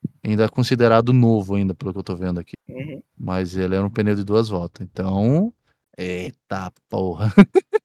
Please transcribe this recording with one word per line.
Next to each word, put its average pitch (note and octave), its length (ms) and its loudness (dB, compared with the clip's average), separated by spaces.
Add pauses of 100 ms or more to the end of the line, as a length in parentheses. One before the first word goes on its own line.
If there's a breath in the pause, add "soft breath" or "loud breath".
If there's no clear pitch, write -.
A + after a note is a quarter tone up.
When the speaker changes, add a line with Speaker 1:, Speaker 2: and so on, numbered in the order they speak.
(240)
Speaker 1:
Ainda G#2+ 260 2
considerado A#2 600 2
novo A2+ 420 4
ainda, F#2+ 200 0
pelo F#2+ 180 -10
que G2 60 -10
eu F#2+ 60 -10
tô F#2+ 100 -6
vendo F2+ 240 -6
aqui. E2+ 140 -12 (160)
Speaker 2:
Uhum. C3+ 340 -14 (160)
Speaker 1:
Mas F#2 380 -6
ele F#2 180 -2
era G2 100 0
um G2+ 60 -4
pneu G#2 240 0
de G2+ 80 -2
duas G#2+ 280 2
voltas. F2+ 360 -8
Então, A2+ 680 0 (440)
eita F#2 720 -8 (200)
porra. G2 440 -2
<laughs> - 380 4 (120)